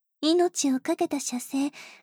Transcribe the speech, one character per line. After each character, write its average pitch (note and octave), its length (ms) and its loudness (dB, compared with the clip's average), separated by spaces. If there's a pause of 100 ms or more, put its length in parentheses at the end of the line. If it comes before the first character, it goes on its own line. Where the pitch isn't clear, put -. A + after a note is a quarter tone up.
(200)
命 E4 520 2
を C4 60 0
か E4 160 -2
け E4+ 140 -2
た C#4+ 100 -4
射 B3 220 -6
精、 C#4 320 -4 (300)